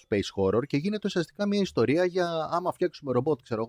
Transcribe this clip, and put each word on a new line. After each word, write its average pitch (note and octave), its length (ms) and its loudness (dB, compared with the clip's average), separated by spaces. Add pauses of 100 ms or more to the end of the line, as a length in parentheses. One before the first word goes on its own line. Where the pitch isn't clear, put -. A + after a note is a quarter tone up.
space G2+ 340 0
horror G2 240 2
και - 100 -2
γίνεται G3+ 300 -2
ουσιαστικά G3 400 -4
μια G3+ 140 0
ιστορία D3+ 440 2
για E3+ 460 -2
άμα E3+ 220 -2
φτιάξουμε C#3+ 400 -4
ρομπότ, C3+ 300 2
ξέρω A2+ 260 -4